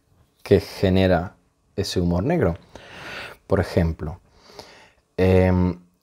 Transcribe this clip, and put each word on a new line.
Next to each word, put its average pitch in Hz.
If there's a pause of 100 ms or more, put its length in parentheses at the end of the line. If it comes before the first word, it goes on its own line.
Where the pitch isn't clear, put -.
(420)
que 95
genera 92 (420)
ese 95
humor 87
negro. 123 (920)
Por 92
ejemplo, 82 (960)
em, 92 (240)